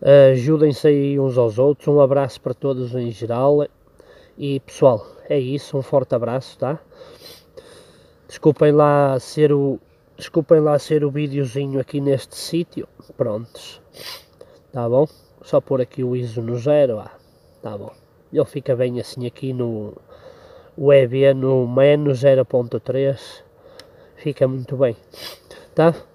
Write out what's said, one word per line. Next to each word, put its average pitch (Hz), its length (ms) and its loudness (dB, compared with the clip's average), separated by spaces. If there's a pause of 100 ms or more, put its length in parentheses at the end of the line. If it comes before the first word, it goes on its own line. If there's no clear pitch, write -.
Eh, 139 300 8
ajudem-se 147 560 2
aí 139 320 2
uns 131 180 -2
aos 117 220 0
outros. 143 280 0
Um 147 140 4
abraço 139 400 0
para 127 140 -6
todos 127 400 -6
em 120 160 -6
geral. 127 560 0 (720)
E, 139 220 -6
pessoal, - 460 2 (240)
é 147 100 0
isso. 139 380 -6
Um 135 40 -4
forte 135 320 -2
abraço, 120 440 -6
tá? 139 200 -6 (1500)
Desculpem 151 440 2
lá 143 480 2
ser 147 340 0
o, 139 260 -2 (380)
desculpem 160 420 2
lá 151 180 2
ser 151 280 -2
o 143 60 -2
videozinho 139 680 -4
aqui 139 220 -6
neste 139 340 -2
sítio. - 520 -8 (280)
Prontos. 117 640 -8 (960)
Tá 117 160 -4
bom? 135 180 2 (340)
Só 147 200 0
pôr 135 180 -2
aqui 127 240 -6
o 123 120 -2
iso 120 260 -6
no 117 160 -4
zero, 127 420 2
ah. 95 120 -18 (500)
Tá 104 160 -12
bom. 101 140 -16 (420)
Ele 151 120 0
fica 131 300 -4
bem 123 240 -4
assim 123 260 -10
aqui 131 280 -8
no, 113 420 -6 (800)
o 143 160 2
E 135 160 2
B 135 260 2
no 131 320 -2
menos 139 540 0
zero 131 240 2
ponto 120 380 -4
três. 135 600 -6 (760)
Fica 143 320 -4
muito 131 260 -10
bem. 123 220 -2 (760)
Tá? 160 220 2 (200)